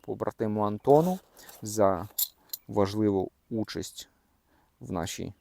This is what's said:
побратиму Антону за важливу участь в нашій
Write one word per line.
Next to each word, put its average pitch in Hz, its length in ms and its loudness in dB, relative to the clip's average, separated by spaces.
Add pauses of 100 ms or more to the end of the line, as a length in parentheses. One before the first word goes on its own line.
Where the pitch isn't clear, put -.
побратиму 107 600 -4
Антону 139 580 4 (420)
за 101 460 2 (600)
важливу 101 640 0 (180)
участь - 600 -8 (720)
в - 120 -12
нашій 90 500 -6